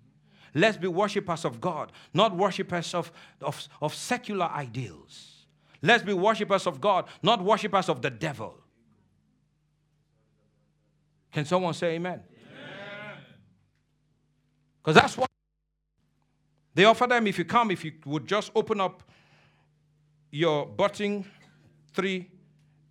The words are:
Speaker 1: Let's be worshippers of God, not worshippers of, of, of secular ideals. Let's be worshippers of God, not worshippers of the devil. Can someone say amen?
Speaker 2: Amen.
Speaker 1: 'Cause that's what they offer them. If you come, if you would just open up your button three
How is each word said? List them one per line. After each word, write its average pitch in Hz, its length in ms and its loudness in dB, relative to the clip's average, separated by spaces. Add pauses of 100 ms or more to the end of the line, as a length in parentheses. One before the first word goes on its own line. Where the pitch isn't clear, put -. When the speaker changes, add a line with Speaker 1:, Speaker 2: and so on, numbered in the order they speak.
(540)
Speaker 1:
Let's 202 240 4
be 170 100 -4
worshippers 185 580 -2
of 120 160 -6
God, 151 300 -6 (220)
not 190 220 4
worshippers 180 580 -2
of, 175 180 -4 (300)
of, - 260 -8 (140)
of 151 120 -2
secular 208 540 -4
ideals. - 960 -12 (360)
Let's 208 220 4
be 202 100 -2
worshippers 196 520 2
of 147 160 -4
God, 185 260 2 (140)
not 196 220 4
worshippers 196 440 2
of 143 140 0
the 143 80 0
devil. 120 480 -10 (2750)
Can 151 140 -4
someone 175 280 0
say 165 220 -2
amen? 170 280 -8 (280)
Speaker 2:
Amen. 208 680 -16 (1600)
Speaker 1:
'Cause 156 140 4
that's - 200 6
what 254 140 -2 (1400)
they 175 120 6
offer 226 200 6
them. 233 220 2
If 196 100 -2
you 170 80 -2
come, 226 240 2
if 170 160 -4
you 156 80 -10 (120)
would 139 200 -6
just 202 300 -2
open 214 260 -2
up 180 220 -4 (1300)
your 147 340 0
button 196 640 -2 (640)
three 185 380 -4 (600)